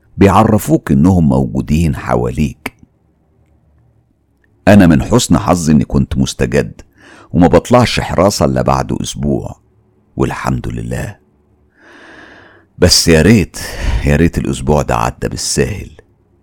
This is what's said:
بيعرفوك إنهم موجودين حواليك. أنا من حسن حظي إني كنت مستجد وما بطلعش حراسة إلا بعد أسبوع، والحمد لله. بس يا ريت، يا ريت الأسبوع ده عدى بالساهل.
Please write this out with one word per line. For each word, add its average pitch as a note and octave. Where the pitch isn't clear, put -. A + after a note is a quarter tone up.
بيعرفوك G2+
إنهم E2
موجودين C2
حواليك. B1
أنا G2
من D2
حسن G2
حظي E2
إني C#2
كنت C2
مستجد C2
وما F2
بطلعش A#2
حراسة -
إلا C2
بعد C2
أسبوع، B1+
والحمد B1+
لله. A#1
بس -
يا D#2+
ريت، F#2+
يا D2
ريت E2
الأسبوع C#2
ده B1
عدى A#1
بالساهل. -